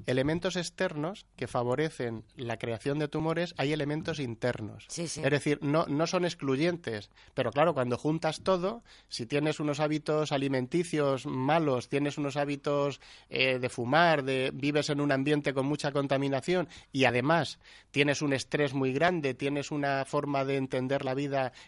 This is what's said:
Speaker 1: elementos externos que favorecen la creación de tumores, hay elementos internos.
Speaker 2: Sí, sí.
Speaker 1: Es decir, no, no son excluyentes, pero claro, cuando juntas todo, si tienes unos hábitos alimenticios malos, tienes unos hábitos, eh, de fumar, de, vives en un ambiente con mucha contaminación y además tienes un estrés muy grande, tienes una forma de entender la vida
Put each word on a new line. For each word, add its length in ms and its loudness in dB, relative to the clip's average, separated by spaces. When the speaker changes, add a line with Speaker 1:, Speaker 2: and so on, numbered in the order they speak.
Speaker 1:
elementos 500 0
externos 680 -4
que 100 -6
favorecen 760 -2
la 200 -6
creación 420 -4
de 100 -2
tumores, 500 -2
hay 160 0
elementos 440 -4
internos. 720 -6
Speaker 2:
Sí, 180 -8
sí. 160 -8
Speaker 1:
Es 80 2
decir, 300 0
no, 260 2
no 200 0
son 180 0
excluyentes, 840 -2
pero 160 0
claro, 240 4
cuando 240 0
juntas 440 -2
todo, 400 0
si 180 -8
tienes 340 0
unos 180 0
hábitos 540 0
alimenticios 960 0
malos, 640 2
tienes 260 0
unos 220 -2
hábitos, 600 0
eh, 300 2
de 100 -2
fumar, 560 4
de, 300 0
vives 340 0
en 140 0
un 100 2
ambiente 400 2
con 140 0
mucha 260 0
contaminación 760 2
y 120 4
además 540 4
tienes 320 2
un 100 2
estrés 400 0
muy 200 0
grande, 420 2
tienes 380 -4
una 320 -2
forma 400 -2
de 120 0
entender 480 -2
la 80 0
vida 380 -2